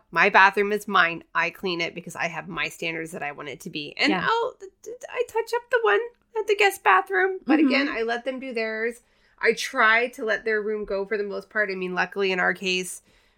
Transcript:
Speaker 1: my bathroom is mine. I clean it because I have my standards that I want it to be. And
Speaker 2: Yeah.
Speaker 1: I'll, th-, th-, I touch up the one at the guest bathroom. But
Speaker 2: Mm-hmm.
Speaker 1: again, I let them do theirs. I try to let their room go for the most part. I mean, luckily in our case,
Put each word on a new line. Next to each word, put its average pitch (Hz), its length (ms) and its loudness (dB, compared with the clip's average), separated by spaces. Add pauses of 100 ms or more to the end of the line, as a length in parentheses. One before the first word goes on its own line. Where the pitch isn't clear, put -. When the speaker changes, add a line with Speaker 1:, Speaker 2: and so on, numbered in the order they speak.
(100)
Speaker 1:
my 175 200 4
bathroom 202 420 6
is 208 160 -4
mine. 170 360 2 (100)
I 170 160 0
clean 170 300 -4
it 170 140 -4
because 175 220 -14
I 135 120 -4
have 160 200 -10
my 160 200 -6
standards 160 440 -8
that 165 100 -10
I 147 100 -8
want 147 180 -14
it 135 100 -14
to 180 100 -14
be. 147 280 -10
And 277 120 2
Speaker 2:
Yeah. 180 180 -2
Speaker 1:
I'll, 466 300 0
th-, 392 120 -18 (120)
th-, 466 140 -14 (140)
I 494 180 -4
touch 453 260 -4
up 466 160 -4
the 508 120 2
one 415 180 2 (380)
at 427 80 -4
the 415 100 2
guest 403 260 2
bathroom. 381 640 2
But 294 120 4
Speaker 2:
Mm-hmm. 302 100 4
Speaker 1:
again, 269 200 2
I 226 140 -4
let 233 220 -4
them 262 160 -6
do 262 140 -10
theirs. 220 480 -4 (380)
I 226 120 4
try 233 560 2
to 247 160 -12
let 208 200 -2
their 214 180 0
room 214 220 -4
go 196 200 -4
for 208 140 -4
the 208 60 -4
most 196 260 -10
part. 208 200 0
I 190 40 -4
mean, 185 200 -4
luckily 185 380 0
in 180 80 0
our 180 140 2
case, 185 480 -4 (360)